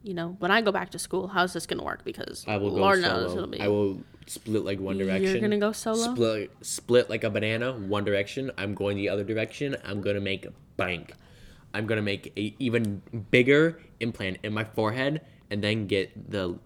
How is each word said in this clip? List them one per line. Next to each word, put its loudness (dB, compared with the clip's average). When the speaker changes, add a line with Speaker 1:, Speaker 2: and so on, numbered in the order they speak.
Speaker 1:
you -8
know, -4
when 0
I 6
go 4
back -4
to -12
school, -4
how's 2
this -6
gonna -4
work? -6
Because -8
Speaker 2:
I 2
will 2
go 0
Speaker 1:
Lord 6
Speaker 2:
solo. 2
Speaker 1:
knows -2
it'll -2
be -6
Speaker 2:
I 2
will 2
split -2
like -4
One -2
Speaker 1:
You're 0
Speaker 2:
Direction. 2
Speaker 1:
gonna 2
go 2
solo? -2
Speaker 2:
Split, 0
split 2
like -2
a 0
banana, 0
One 0
Direction. 0
I'm -2
going 0
the 0
other 0
direction. -2
I'm -4
gonna 0
make -4
bank. -2
I'm -2
gonna 0
make -4
a -4
even 0
bigger 6
implant -4
in -4
my 0
forehead, 0
and -2
then 0
get -2
the -2